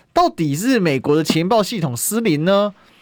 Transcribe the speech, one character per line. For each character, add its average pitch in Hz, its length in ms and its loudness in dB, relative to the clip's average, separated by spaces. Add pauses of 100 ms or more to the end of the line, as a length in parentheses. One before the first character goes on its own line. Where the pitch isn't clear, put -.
(120)
到 349 160 2
底 156 280 -2
是 233 240 0
美 151 200 0
国 147 160 0
的 160 80 2
情 165 240 -2
报 220 140 2
系 202 180 -6
统 139 160 -4
失 208 260 -4
灵 160 220 0
呢？ 196 300 0 (280)